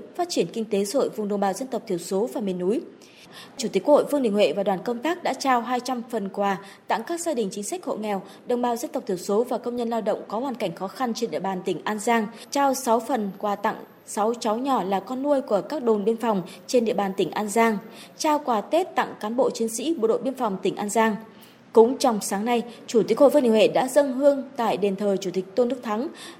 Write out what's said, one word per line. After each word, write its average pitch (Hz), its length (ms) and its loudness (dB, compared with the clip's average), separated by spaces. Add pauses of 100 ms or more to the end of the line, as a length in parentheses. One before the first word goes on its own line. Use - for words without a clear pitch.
(160)
phát 349 140 -2
triển 208 220 0
kinh 226 120 -4
tế 202 200 0
xã 208 140 -2
hội 240 100 2
vùng 214 200 -6
đồng 202 120 -2
bào 196 120 2
dân 262 160 -6
tộc 208 180 -6
thiểu 180 120 -2
số 196 360 -2
và 285 60 -4
miền 190 180 -4
núi. 196 220 0 (760)
Chủ 226 160 -4
tịch 190 120 0
Quốc 294 100 6
hội 269 160 8
Vương 285 120 2
Đình 226 100 2
Huệ 202 200 4
và 196 100 -2
đoàn 190 220 0
công 233 140 -4
tác 330 240 -4
đã 240 120 -2
trao 262 260 2
hai 247 200 -2
trăm 247 300 -4
phần 196 180 -4
quà 196 300 0 (300)
tặng 214 180 0
các 339 140 -4
gia 320 140 -2
đình 226 180 -2
chính 202 120 -8
sách, 349 200 -8
hộ 269 120 -4
nghèo, 202 260 -4 (240)
đồng 247 160 -2
bào 240 140 0
dân 294 140 -8
tộc 262 160 -6
thiểu 185 100 -2
số 208 280 0
và 247 140 -4
công 240 180 -6
nhân 240 120 -2
lao 233 120 -2
động 196 280 -2
có 202 100 -4
hoàn 262 160 -6
cảnh 180 200 -4
khó 190 140 -8
khăn 233 260 -4
trên 220 160 -4
địa 151 100 -4
bàn 190 240 -4
tỉnh 185 200 -4
An 214 140 -4
Giang, 226 280 0 (240)
trao 277 240 2
sáu 247 260 0
phần 233 380 -2
quà 202 180 -2
tặng - 280 -4 (220)
sáu 226 340 0
cháu 220 180 0
nhỏ 254 240 0
là 190 180 0
con 254 220 -8
nuôi 285 180 2
của 220 280 0
các 294 140 -6
đồn 220 220 2
biên 226 120 2
phòng 220 260 0 (240)
trên 240 180 2
địa 220 100 0
bàn 196 220 -2
tỉnh 196 140 0
An 214 180 -4
Giang, 226 300 2 (400)
trao 302 200 2
quà 262 220 0
Tết 330 260 0 (100)
tặng - 240 -2
cán 220 160 -4
bộ 262 140 4
chiến 226 180 -2
sĩ 262 300 -2
Bộ 220 100 2
đội 226 100 4
Biên 262 160 -4
phòng 220 280 -2
tỉnh 180 140 0
An 208 140 -4
Giang. 220 260 2 (560)
Cũng 240 260 8
trong 226 220 2
sáng 202 240 -4
nay, 240 180 2 (240)
Chủ 226 220 4
tịch 226 100 2
Hội 285 120 8
Vương 285 120 6
Đình 233 100 4
Huệ 214 160 8
đã 240 200 2
dâng 277 240 4
hương 277 300 4 (140)
tại 220 200 0
đền 190 200 0
thờ 202 240 0
Chủ 185 100 -4
tịch 185 260 -6
Tôn 247 120 4
Đức 262 140 -4
Thắng 226 260 -4 (320)